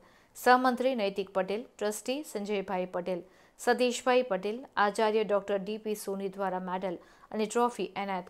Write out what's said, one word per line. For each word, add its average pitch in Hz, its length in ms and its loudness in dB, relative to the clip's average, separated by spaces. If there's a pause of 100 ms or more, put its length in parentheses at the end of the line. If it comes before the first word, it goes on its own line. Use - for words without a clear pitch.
(440)
સહમંત્રી 254 500 6
નૈતિક 196 400 -2
પટેલ, 196 260 0 (180)
ટ્રસ્ટી 247 540 -4
સંજયભાઈ 196 540 -4
પટેલ, 180 340 -4 (380)
સતીશભાઈ 247 640 2
પટેલ, 208 340 -2 (200)
આચાર્ય 214 480 4
ડૉક્ટર 202 340 0
ડી 208 200 -6
પી 214 160 -4
સોની 196 340 -4
દ્વારા 185 320 -4
મેડલ 185 360 -4 (360)
અને 214 140 -2
ટ્રોફી 233 500 0
એનાયત 190 340 -6